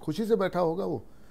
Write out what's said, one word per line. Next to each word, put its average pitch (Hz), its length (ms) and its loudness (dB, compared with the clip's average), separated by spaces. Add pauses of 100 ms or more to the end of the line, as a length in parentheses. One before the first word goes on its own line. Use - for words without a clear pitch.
खुशी 160 220 -2
से 214 120 4
बैठा 180 240 2
होगा 175 240 2
वो? 151 200 -2 (260)